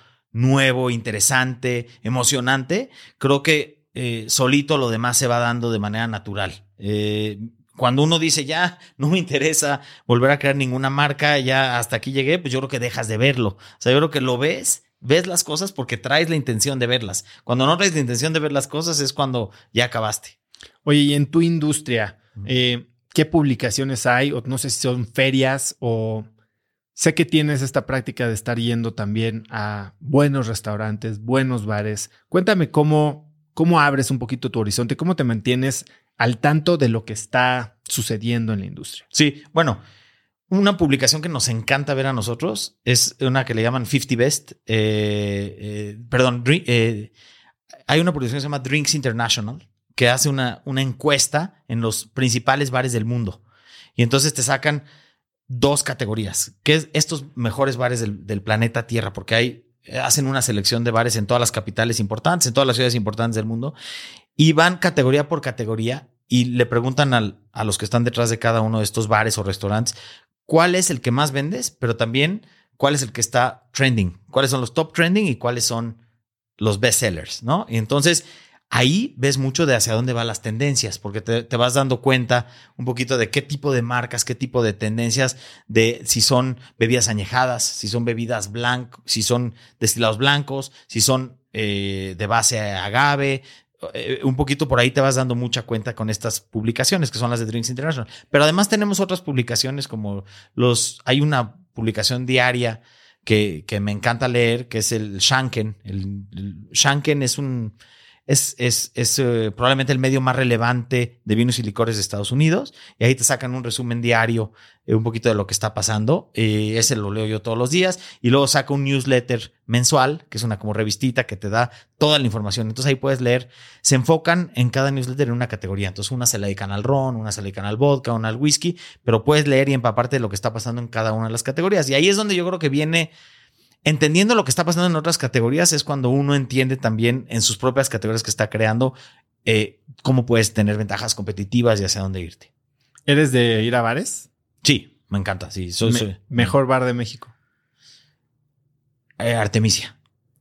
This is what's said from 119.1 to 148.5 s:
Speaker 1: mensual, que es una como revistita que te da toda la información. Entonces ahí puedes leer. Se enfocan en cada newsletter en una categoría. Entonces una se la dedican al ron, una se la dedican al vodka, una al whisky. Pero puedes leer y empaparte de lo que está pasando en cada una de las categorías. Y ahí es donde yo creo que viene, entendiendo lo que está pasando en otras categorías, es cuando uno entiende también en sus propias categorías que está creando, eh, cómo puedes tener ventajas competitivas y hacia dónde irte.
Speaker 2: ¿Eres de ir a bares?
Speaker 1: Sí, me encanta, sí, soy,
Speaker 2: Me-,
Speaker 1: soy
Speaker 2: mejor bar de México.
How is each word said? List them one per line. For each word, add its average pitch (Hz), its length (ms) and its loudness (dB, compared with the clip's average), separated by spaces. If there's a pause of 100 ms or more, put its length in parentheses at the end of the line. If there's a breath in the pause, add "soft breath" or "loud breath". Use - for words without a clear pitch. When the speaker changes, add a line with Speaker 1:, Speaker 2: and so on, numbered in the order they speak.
Speaker 1:
mensual, 131 640 2
que - 80 -12
es 107 60 -4
una 107 160 -2
como 107 140 -6
revistita 113 520 -2
que 107 100 -10
te 98 140 -10
da 117 220 0 (260 loud breath)
toda 151 220 4
la 135 60 0
información. 110 440 -2
Entonces 127 200 -2
ahí 139 60 2
puedes 135 260 -2
leer. 123 280 0 (320 loud breath)
Se - 140 4
enfocan 160 600 2
en 123 140 2
cada 135 220 2
newsletter 131 360 -2
en 117 60 -2
una 120 140 -2
categoría. 98 420 -4
Entonces 95 220 -8
una 123 160 -4
se 117 100 0
la 101 100 -4
dedican 98 240 -6
al 101 120 -4
ron, 135 340 0
una 110 140 -6
se 107 100 -8
la 98 40 -8
dedican 98 200 -8
al 104 120 -4
vodka, 135 360 2
una 113 160 -2
al 110 80 -4
whisky. 151 400 0 (260 loud breath)
Pero 113 220 2
puedes 151 220 4
leer 139 200 4
y 139 60 2
empaparte 123 440 0
de - 40 -2
lo 113 80 -2
que 101 60 -6
está 113 180 -4
pasando 117 260 -6
en 120 80 -8
cada 113 240 -2
una 110 140 -2
de 110 80 -4
las 113 100 -4
categorías. 165 460 0
Y 135 60 2
ahí 156 120 4
es 196 100 4
donde 208 180 0
yo 175 120 0
creo 180 120 -4
que 156 100 0
viene, 156 420 0 (720 soft breath)
entendiendo 156 520 4
lo 214 80 4
que - 80 -4
está 175 140 2
pasando 175 220 2
en 170 80 2
otras 156 220 0
categorías, 135 560 2
es 147 100 -2
cuando 135 260 -2
uno 139 260 2
entiende 131 420 0
también 117 520 0
en 113 120 -2
sus - 160 0
propias 127 320 0
categorías 110 340 -2
que - 60 -6
está 107 200 -2
creando, 110 440 2 (520 loud breath)
eh, 107 360 0 (220)
cómo 127 240 2
puedes 113 260 4
tener 104 240 2
ventajas 107 380 -4
competitivas 104 640 0
y 98 40 -2
hacia 95 160 -2
dónde 95 200 -4
irte. - 320 -16 (520)
Speaker 2:
¿Eres 143 260 4
de 117 320 4
ir 117 120 2
a 123 60 4
bares? 120 480 -4 (340)
Speaker 1:
Sí, - 460 0
me 101 80 -2
encanta, 92 320 -4
sí, 90 220 -8
soy, 113 220 2
Speaker 2:
Me-, 120 60 0
Speaker 1:
soy 98 180 -4 (120)
Speaker 2:
mejor 123 380 2
bar 127 180 2
de 123 80 0
México. - 400 -8 (1800 soft breath)